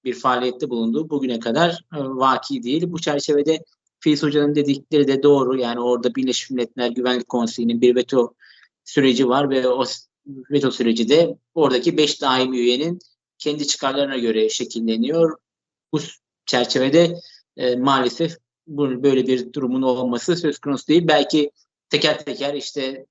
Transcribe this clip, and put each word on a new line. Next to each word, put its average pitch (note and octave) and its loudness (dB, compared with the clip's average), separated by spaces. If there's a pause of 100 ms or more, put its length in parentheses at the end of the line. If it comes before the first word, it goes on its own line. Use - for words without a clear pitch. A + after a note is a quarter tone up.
bir B2 -4
faaliyette B2+ -2
bulunduğu A#2+ -2
bugüne C3 -4
kadar, C3+ 0
e, E3 -12
vaki C3 -2
değil. C#3+ -2
Bu E3 -8
çerçevede D3 0 (360)
Filiz D3+ 2
Hoca'nın D3 2
dedikleri C#3+ 2
de C3+ 0
doğru. C3+ 4
Yani A#2+ -4
orada A#2+ 0
Birleşmiş C3 -4
Milletler A#2+ -4
Güvenlik B2 -2
Konseyi'nin A#2 -2
bir B2 4
veto B2+ 0 (520)
süreci C3 2
var C#3 2
ve B2+ 0
o B2+ 0
s-, - -12 (200)
veto C#3 -2
süreci A2+ 0
de D#3+ 4 (180)
oradaki D3 2
beş D3 0
daimi C3 0
üyenin C#3 0 (380)
kendi D3 -4
çıkarlarına C#3 -2
göre A2 0
şekilleniyor. B2 -2 (560)
Bu D3+ -2
s-, - -12 (260)
çerçevede, C#3 2 (420)
e, B2 0
maalesef C3 0 (300)
bu, C#3 -2
böyle B2+ 4
bir B2+ -2
durumun C3 -2
olması B2+ 0
söz E3 -4
konusu C#3 -6
değil. E3 4
Belki D3 2 (380)
teker D3+ 0
teker C#3+ -6
işte C3+ -8